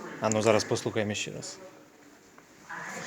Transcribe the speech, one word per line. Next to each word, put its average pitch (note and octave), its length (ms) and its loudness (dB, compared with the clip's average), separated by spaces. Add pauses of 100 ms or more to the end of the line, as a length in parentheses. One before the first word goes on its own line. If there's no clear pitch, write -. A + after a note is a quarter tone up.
(200)
А A2 100 2
ну, G#2+ 120 4
зараз G#2+ 220 8
послухаємо G#2+ 500 0
ще - 180 -4
раз. - 260 -10 (1500)